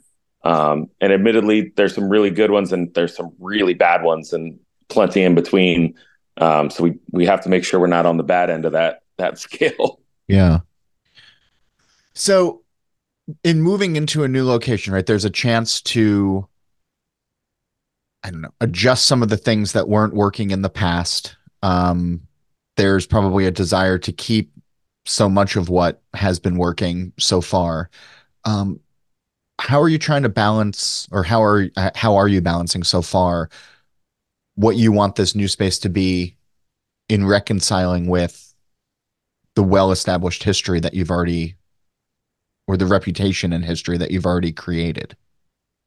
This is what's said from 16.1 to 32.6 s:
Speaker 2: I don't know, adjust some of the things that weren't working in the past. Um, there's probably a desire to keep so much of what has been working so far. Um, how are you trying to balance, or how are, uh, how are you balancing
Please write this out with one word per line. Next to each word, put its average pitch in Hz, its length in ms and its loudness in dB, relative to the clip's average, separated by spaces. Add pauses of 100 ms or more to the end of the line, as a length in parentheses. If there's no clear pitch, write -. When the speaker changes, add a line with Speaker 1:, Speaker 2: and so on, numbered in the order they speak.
Speaker 2:
I 101 60 -12
don't 82 120 -12
know, - 200 -14
adjust 113 460 0
some 123 160 2
of 107 60 0
the 107 80 0
things 107 360 -2
that 101 160 0
weren't 107 240 2
working 101 380 0
in 95 100 -2
the 98 80 -2
past. - 680 -4 (260)
Um, 90 580 0 (560)
there's 98 280 2
probably 98 400 2
a 92 60 2
desire 92 480 0
to 107 120 -8
keep - 400 -4 (540)
so - 220 0
much 98 280 0
of 90 140 -2
what 90 340 0 (100)
has 92 260 -2
been 90 180 -2
working 87 600 -4
so 92 240 0
far. 85 480 -2 (560)
Um, 101 340 -4 (800)
how 143 220 2
are 160 80 4
you 156 80 2
trying 147 240 -2
to 123 80 0
balance, 107 800 -2
or 98 120 0
how 110 200 2
are, 104 320 4
uh, 95 200 -2
how 107 200 2
are 98 120 4
you 98 140 2
balancing 85 420 -4